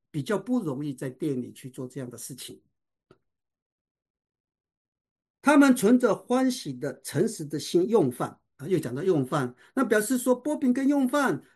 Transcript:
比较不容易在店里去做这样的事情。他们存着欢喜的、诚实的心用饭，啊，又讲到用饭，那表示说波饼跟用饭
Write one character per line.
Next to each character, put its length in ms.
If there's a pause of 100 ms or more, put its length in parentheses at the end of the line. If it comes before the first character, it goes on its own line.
(100)
比 120
较 160
不 220
容 240
易 80
在 160
店 320
里 120
去 180
做 180
这 120
样 100
的 80
事 160
情。 260 (2750)
他 160
们 180
存 240
着 160
欢 360
喜 240
的、 260
诚 260
实 180
的 140
心 300
用 220
饭， 280 (180)
啊， 120
又 100
讲 160
到 80
用 220
饭， 300 (200)
那 80
表 160
示 200
说 160
波 200
饼 180
跟 140
用 220
饭 340 (140)